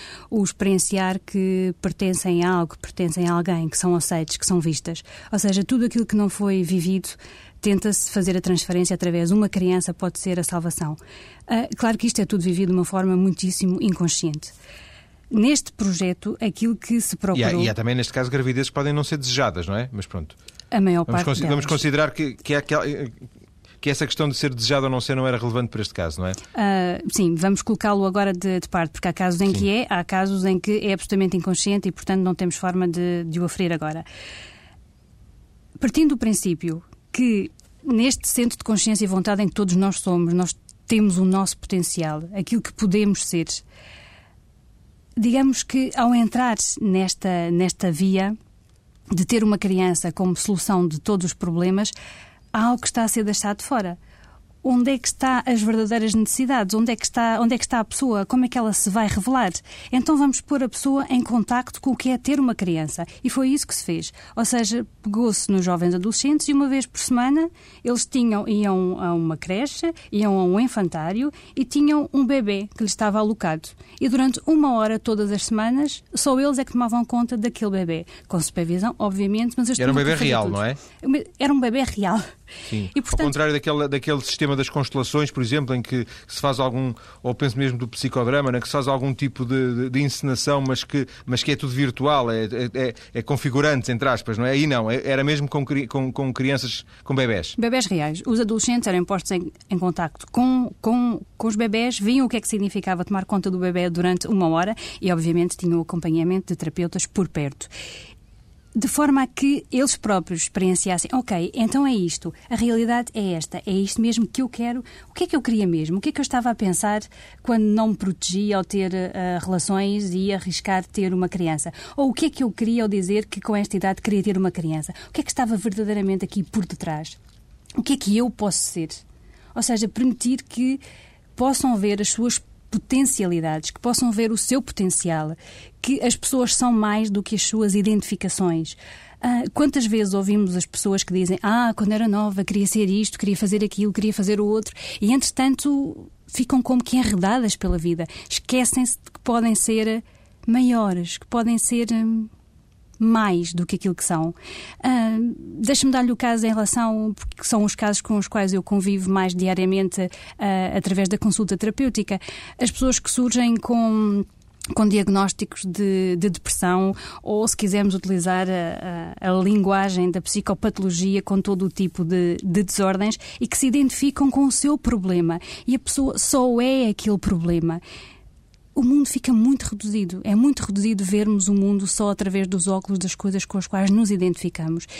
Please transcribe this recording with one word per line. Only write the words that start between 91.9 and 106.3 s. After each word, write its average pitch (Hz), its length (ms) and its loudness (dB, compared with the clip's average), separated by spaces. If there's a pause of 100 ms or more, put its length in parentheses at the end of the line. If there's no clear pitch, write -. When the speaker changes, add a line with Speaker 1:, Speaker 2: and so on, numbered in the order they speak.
Speaker 2:
é, 113 140 -2
é, 107 40 -4 (260)
é, 127 200 -2 (200)
é 120 80 -4
configurante, 139 680 0
entre 127 180 0
aspas, 113 300 -2
não 120 60 0
é? 127 80 0
Aí 143 160 2
não, 120 200 0
é, 123 160 0
era 135 200 0
mesmo 143 240 0
com 143 160 -2
cri-, 139 240 -2
com, 131 240 -4
com 135 200 -4
crianças, 131 520 -2 (180)
com - 120 -6
bebés. 113 440 0
Speaker 1:
Bebés 233 280 0
reais. 160 380 -2
Os 226 140 0
adolescentes 233 480 0
eram 180 180 0
postos 190 280 -4
em, 175 180 -4 (180)
em 185 100 -2
contacto 170 520 -4
com, 254 400 2 (100)
com, 240 420 0 (140)
com 220 120 -4
os 214 80 -2
bebés, 226 420 0
viam 247 280 2
o - 20 2
que 240 80 -4
é 214 40 -2
que - 60 -8
significava 185 580 -2
tomar 190 200 -2
conta 196 260 -2
do 185 80 -2
bebé 180 320 0
durante 175 380 0
uma 185 200 2
hora 180 280 0 (240)
e, 185 100 0
obviamente, 170 460 2
tinham 170 220 0
o 165 40 0
acompanhamento 170 720 0